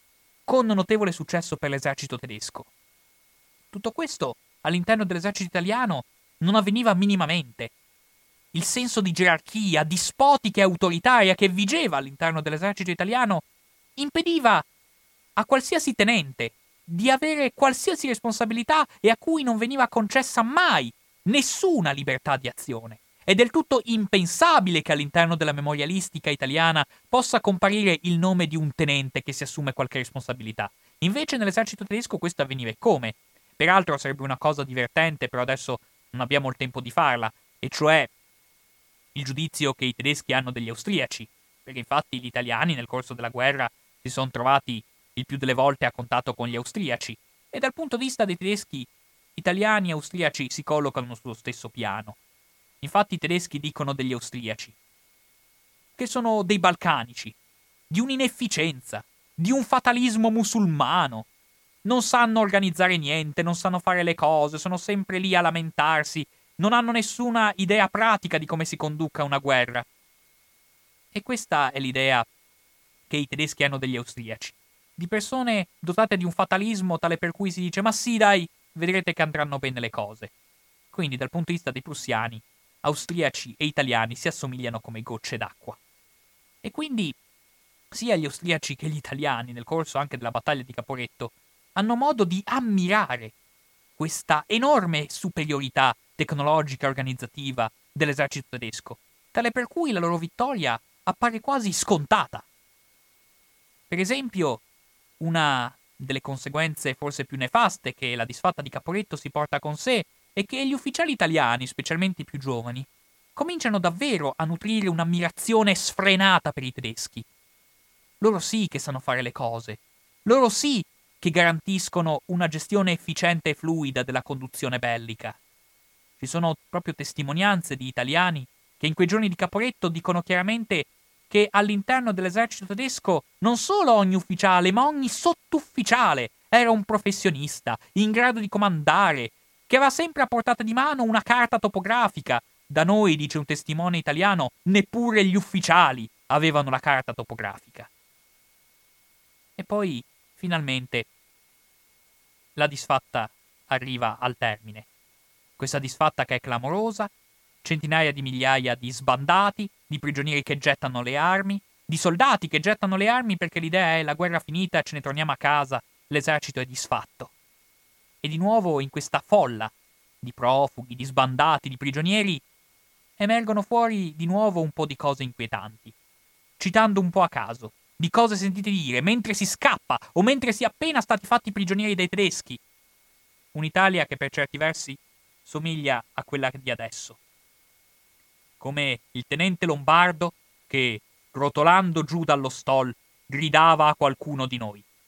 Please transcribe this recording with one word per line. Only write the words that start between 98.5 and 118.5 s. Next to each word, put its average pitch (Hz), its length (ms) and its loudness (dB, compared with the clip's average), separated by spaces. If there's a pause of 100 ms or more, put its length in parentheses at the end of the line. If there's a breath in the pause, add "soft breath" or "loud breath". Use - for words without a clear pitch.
tale 233 200 0
per 247 160 -4
cui 339 240 -4
la 196 80 0
loro 170 180 0
vittoria 170 640 -2 (240)
appare 226 360 -2
quasi 233 320 -2
scontata. 170 720 0 (1400)
Per 170 120 -4
esempio, 185 600 -2 (560)
una 147 560 0 (220)
delle 135 260 -8
conseguenze 143 720 -4
forse 143 320 -6
più 135 120 -10
nefaste 135 560 0
che 123 220 -6
la 117 100 -2
disfatta - 360 -2
di 143 80 -12
Caporetto 175 460 -6
si 143 140 -12
porta 147 300 -2
con 151 160 -6
sé 233 300 0 (280)
è 202 120 -2
che 262 200 -4
gli 269 80 0
ufficiali 294 380 -2
italiani, 143 560 2
specialmente 170 540 -4
i 143 40 -10
più - 140 -10
giovani, 123 460 -6 (480)
cominciano 285 460 -2
davvero 175 560 -2
a 160 100 -4
nutrire 202 420 -2
un'ammirazione 175 880 2
sfrenata 190 760 2
per 135 120 -8
i 127 80 -6
tedeschi. 117 520 -10 (960)
Loro 208 200 2
sì 208 280 -2